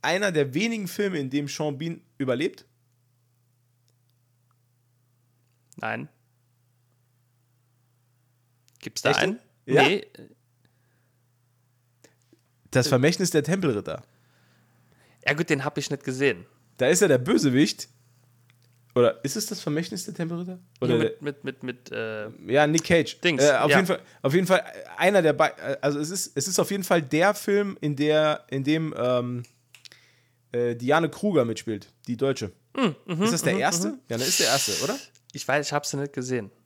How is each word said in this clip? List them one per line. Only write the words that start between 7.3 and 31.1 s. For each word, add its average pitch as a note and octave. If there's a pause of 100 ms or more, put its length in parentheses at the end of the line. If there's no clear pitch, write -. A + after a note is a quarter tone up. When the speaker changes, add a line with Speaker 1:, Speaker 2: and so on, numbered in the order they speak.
Speaker 2:
Gibt's -
da A2+
Speaker 1:
Echt? -
Speaker 2:
einen? G3 (260)
Speaker 1:
Ja. C3+
Speaker 2:
Nee. - (2750)
Speaker 1:
Das B2+
Speaker 2:
Äh. -
Speaker 1:
Vermächtnis D3+
der D3+
Tempelritter. D3 (1200)
Speaker 2:
Ja C#3
gut, D3
den C#3
hab D3
ich C#3+
nicht C#3
gesehen. C3 (320)
Speaker 1:
Da B2
ist F3
ja G3+
der C3+
Bösewicht. D3+ (1080)
Oder A#2+
ist C#3
es G#3
das -
Vermächtnis E3+
der -
Tempelritter? F3 (200)
Oder B2
Speaker 2:
Hier A2+
Speaker 1:
der A2+ (100)
Speaker 2:
mit, C#3+
mit, C3+
mit, -
mit, B2
äh, A2 (220)
Speaker 1:
Ja, D3
Nick D#3
Cage. -
Speaker 2:
Dings, D#3
Speaker 1:
Äh, D3
auf C3+
Speaker 2:
ja. C#3+
Speaker 1:
jeden F#3+
Fall, F3+ (200)
auf C3+
jeden F#3
Fall F#3 (340)
einer F#3
der D3+
bei-, D3+
äh, B2+
also C#3+
es D#3
ist, F#3+
es C3+
ist F#3
auf F3
jeden G3
Fall F3+
der D#3
Film, G3+
in D3
der, D3+
in C3+
dem, D#3
ähm, B2 (1120)
äh, A#2+
Diane C#3+
Kruger F3+